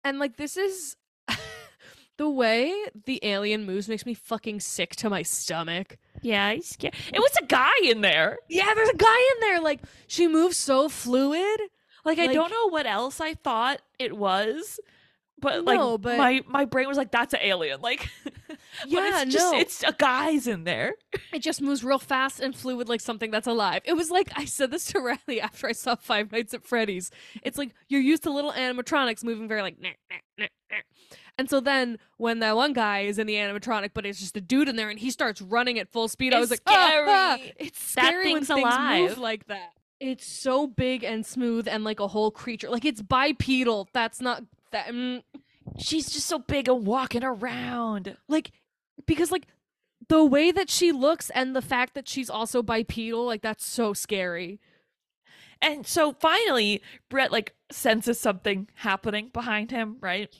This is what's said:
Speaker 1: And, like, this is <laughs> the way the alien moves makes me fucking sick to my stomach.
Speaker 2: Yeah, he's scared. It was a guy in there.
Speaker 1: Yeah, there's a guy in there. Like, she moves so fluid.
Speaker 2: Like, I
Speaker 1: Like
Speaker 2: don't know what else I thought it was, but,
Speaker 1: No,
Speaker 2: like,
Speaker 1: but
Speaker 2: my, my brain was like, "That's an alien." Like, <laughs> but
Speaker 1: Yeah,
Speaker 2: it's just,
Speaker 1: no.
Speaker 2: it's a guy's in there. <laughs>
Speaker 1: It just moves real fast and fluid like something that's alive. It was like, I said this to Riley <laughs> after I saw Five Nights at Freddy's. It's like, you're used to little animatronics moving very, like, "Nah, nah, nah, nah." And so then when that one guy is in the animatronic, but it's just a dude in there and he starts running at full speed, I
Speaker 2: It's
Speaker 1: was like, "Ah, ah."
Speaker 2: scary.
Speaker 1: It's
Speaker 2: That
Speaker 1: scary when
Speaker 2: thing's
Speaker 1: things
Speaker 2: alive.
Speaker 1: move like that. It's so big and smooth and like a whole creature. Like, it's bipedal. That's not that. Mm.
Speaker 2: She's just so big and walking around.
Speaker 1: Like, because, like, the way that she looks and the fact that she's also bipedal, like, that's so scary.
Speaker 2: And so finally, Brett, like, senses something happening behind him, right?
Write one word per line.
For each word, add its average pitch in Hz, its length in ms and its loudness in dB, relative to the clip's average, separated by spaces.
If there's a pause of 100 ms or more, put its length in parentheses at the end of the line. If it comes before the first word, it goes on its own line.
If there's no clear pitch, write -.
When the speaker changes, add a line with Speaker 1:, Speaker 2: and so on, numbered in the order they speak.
Speaker 1:
And, 277 160 -2
like, 285 180 -2
this 294 200 -8
is 381 380 -4 (320)
<laughs> - 100 -4 (800)
the 302 120 0
way 254 440 2 (320)
the 262 180 -4
alien 208 420 -2
moves 190 240 -4
makes 220 160 -6
me 240 80 -6
fucking 214 460 -6
sick - 380 -6
to 220 120 -2
my 190 140 -2
stomach. 170 760 -6 (240)
Speaker 2:
Yeah, 208 320 0
he's 339 160 -8
scared. - 240 -8 (180)
It - 80 0
was 554 120 6 (100)
a 277 40 -10
guy 269 260 4 (120)
in 226 180 4
there. 160 360 4 (120)
Speaker 1:
Yeah, 392 260 2
there's 440 140 4
a 427 60 2
guy 440 220 6 (180)
in 466 60 -10
there. 381 200 2
Like, 302 200 0 (260)
she 339 200 2
moves 330 300 4
so 277 320 2
fluid. 302 680 0 (460)
Speaker 2:
Like, 320 140 2
I 339 80 4
Speaker 1:
Like 262 80 2
Speaker 2:
don't 339 160 2
know 453 180 0
what 311 160 -2
else 233 360 -4
I 311 120 -4
thought 247 480 -2 (160)
it 247 180 -6
was, 214 640 -2 (600)
but, 285 260 -2
Speaker 1:
No, 269 280 4
Speaker 2:
like, 208 80 -4
Speaker 1:
but 240 160 -2
Speaker 2:
my, 262 300 4
my 277 180 2
brain 262 220 0
was 277 100 -2
like, 269 140 -2
"That's 240 220 0
an 254 80 -2
alien." 160 400 0
Like, - 260 -4 (100)
<laughs> - 60 -20 (240)
but 311 100 -16 (300)
Speaker 1:
Yeah, 359 360 2
Speaker 2:
it's 262 100 0
just, 339 200 4
Speaker 1:
no. 262 60 2
Speaker 2:
it's - 240 0
a 311 100 2
guy's 277 540 2
in 180 180 -4
there. 175 340 -2
<laughs> - 40 -20 (300)
Speaker 1:
It 285 80 -4
just 302 220 -4
moves 277 200 0
real 269 140 2
fast 269 440 -2
and 262 140 -4
fluid 247 320 -6
like 233 140 -2
something 220 300 -6
that's 220 160 -2
alive. 202 380 0
It - 80 0
was 320 180 -2
like, 370 240 2
I 294 100 -6
said 269 240 -2
this 302 220 -6
to 403 80 0
Riley 247 420 -4
<laughs> - 0 -
after - 260 -8
I 233 40 -4
saw 240 240 -2
Five 214 360 -2
Nights 233 220 -4
at 240 100 -12
Freddy's. 202 460 -2 (320)
It's - 160 -6
like, 277 140 -6 (180)
you're 277 120 4
used 294 220 4
to 339 80 -2
little 285 200 -2
animatronics 254 720 -2
moving 226 240 -6
very, 214 160 -2
like, - 180 -8
"Nah, 185 80 -8 (220)
nah, 180 60 -12 (200)
nah, 208 80 -4 (240)
nah." 214 80 -8 (600)
And 269 100 -2
so 277 100 4
then 247 380 0 (200)
when 233 220 -2
that 214 160 2
one 277 180 2
guy 208 280 0
is 202 160 -2
in 220 80 -2
the 214 80 -2
animatronic, 208 600 -4
but 208 100 -6
it's 202 140 -8
just 196 180 -10
a 202 40 -6
dude 269 280 2
in 233 60 -4
there 220 140 -4
and 208 100 -10
he 247 100 -4
starts 233 320 -4
running 233 380 0
at 185 120 -8
full 226 160 -2
speed, 254 260 0
I 240 40 6
Speaker 2:
It's 233 40 6
Speaker 1:
was 240 100 0
like, 240 160 -2
"Ah, 403 60 8 (340)
ah." 381 300 6
Speaker 2:
scary. 262 200 -14
Speaker 1:
It's - 380 -10
Speaker 2:
That 254 100 4
Speaker 1:
scary 349 280 2
when 302 120 0
Speaker 2:
thing's - 40 -6
Speaker 1:
things 285 120 4
Speaker 2:
alive. 240 480 4
Speaker 1:
move 226 80 -6
like 220 300 -6
that. 185 240 -12 (280)
It's 262 280 -8
so 269 400 0
big 254 360 -2
and 220 220 -4
smooth 233 420 -2
and 214 160 -4
like 214 160 -4
a 202 80 -2
whole 214 220 0
creature. 220 400 -8
Like, 233 160 -4
it's 220 160 -2
bipedal. 254 920 2
That's 233 280 -2
not 247 220 -4 (280)
that. - 180 -6
Mm. 247 340 -6 (560)
Speaker 2:
She's - 320 -2
just 294 160 -6
so 320 100 -2
big 269 320 -2
and 247 160 2
walking 240 380 -2
around. 240 920 -6 (100)
Speaker 1:
Like, 311 240 0 (560)
because, 320 240 2
like, 359 160 -2 (640)
the 320 160 8
way 294 260 6
that 349 180 0
she 349 220 4
looks 285 380 2
and 262 260 -2
the 254 60 0
fact 254 320 -2
that 269 160 -12
she's 254 200 -6
also 226 320 -2
bipedal, 226 640 -2
like, 226 160 -4
that's 220 240 -6
so 214 280 -2
scary. 180 680 -6 (1000)
Speaker 2:
And 294 260 -2
so 302 240 2
finally, 302 720 2 (280)
Brett, 269 220 0
like, 185 240 -4 (160)
senses 233 480 0
something 202 560 -2
happening 214 540 -4
behind 226 420 -4
him, 226 300 -6
right? 190 280 -4 (100)